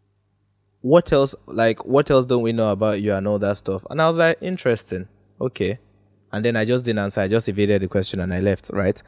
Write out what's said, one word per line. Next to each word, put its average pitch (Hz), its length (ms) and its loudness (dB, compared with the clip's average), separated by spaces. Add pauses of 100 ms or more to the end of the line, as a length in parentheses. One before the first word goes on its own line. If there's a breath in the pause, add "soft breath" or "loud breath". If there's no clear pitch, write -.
(800)
what 165 320 4
else, 139 220 2 (120)
like, 113 380 0
what 143 260 2
else 131 160 4
don't 123 160 2
we 113 100 0
know 113 180 0
about 104 300 0
you?" 104 140 0
and 95 120 -2
all 104 120 0
that 101 180 0
stuff. 95 340 -6
And 147 120 -4
I 160 60 4
was 165 100 -2
like, 165 220 2
"Interesting. 113 680 -4 (320)
Okay." 104 380 -4 (540)
And 107 120 -4
then 117 120 2
I 110 80 0
just 123 200 0
didn't 113 160 0
answer. 101 200 -2
I 95 80 2
just 113 200 0
evaded 101 340 2
the 92 60 -4
question 98 300 -2
and 90 140 -4
I 90 80 -2
left, 95 320 -2
right? 98 360 0